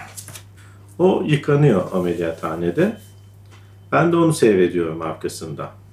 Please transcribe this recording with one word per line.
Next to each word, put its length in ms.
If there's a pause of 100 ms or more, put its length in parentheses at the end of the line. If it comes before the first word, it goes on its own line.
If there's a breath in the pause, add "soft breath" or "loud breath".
(1000 loud breath)
O 280
yıkanıyor 680
ameliyathanede. 1040 (920 soft breath)
Ben 200
de 40
onu 180
seyrediyorum 680
arkasında. 680 (240)